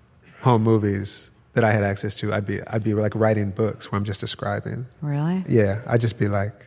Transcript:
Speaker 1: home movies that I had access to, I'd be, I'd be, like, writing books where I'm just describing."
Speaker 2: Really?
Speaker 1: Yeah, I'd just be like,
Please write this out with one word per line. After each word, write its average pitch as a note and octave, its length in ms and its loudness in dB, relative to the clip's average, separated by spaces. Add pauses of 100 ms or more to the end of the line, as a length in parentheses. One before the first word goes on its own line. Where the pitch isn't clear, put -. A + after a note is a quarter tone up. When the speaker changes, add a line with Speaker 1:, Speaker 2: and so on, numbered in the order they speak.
(420)
Speaker 1:
home A#2+ 220 4
movies G2+ 680 0 (220)
that A#2+ 100 4
I G#2+ 80 6
had G#2+ 120 4
access G2+ 320 -2
to, G#2 180 -4
I'd G2+ 120 -2
be, G2+ 220 -4
I'd A2+ 160 -4
be, G#2+ 100 0
like, G#2+ 220 0
writing G#2+ 360 2
books G#2 400 -4
where G2+ 60 -2
I'm G2+ 80 0
just G2+ 140 -6
describing." A2 680 -6 (140)
Speaker 2:
Really? D#3 460 -2
Speaker 1:
Yeah, A2 400 2
I'd A#2 140 2
just A2+ 160 -2
be G#2+ 100 0
like, G2+ 260 -2 (140)